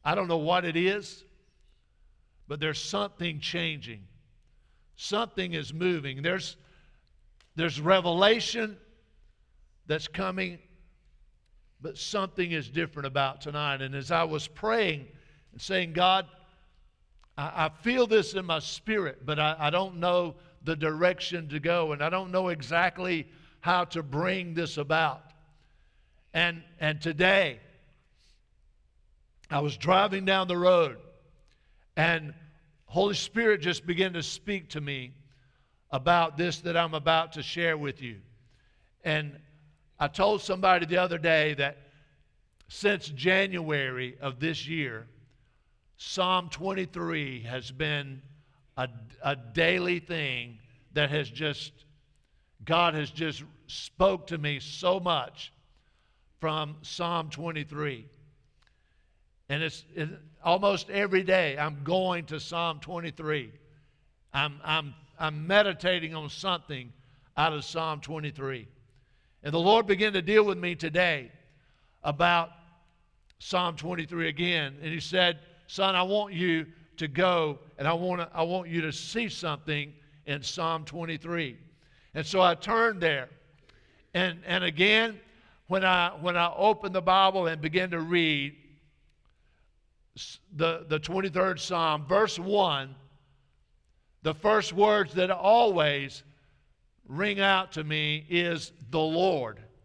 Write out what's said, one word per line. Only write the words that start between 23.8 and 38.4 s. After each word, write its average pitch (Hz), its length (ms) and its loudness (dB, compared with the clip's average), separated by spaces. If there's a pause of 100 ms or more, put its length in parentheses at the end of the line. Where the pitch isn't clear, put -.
to 165 180 -6
bring 170 520 -2
this 160 240 -4
about." 147 440 0 (1080)
And, 165 300 0 (180)
and 151 200 -2
today, 165 600 2 (1900)
I 143 100 0
was 147 160 -2
driving 190 480 2
down 190 240 2
the 175 100 0
road, 175 380 6 (1000)
and 160 380 0 (540)
Holy 196 280 2
Spirit 214 460 2
just 143 260 -2
began 175 280 0
to 165 80 -4
speak 190 480 -6
to 151 100 -8
me 139 320 -8 (800)
about 160 480 2
this 170 220 -2
that 170 160 -2
I'm 165 180 0
about 160 400 2
to 151 80 -10
share 165 340 -2
with 143 240 -6
you. 120 160 -12 (880)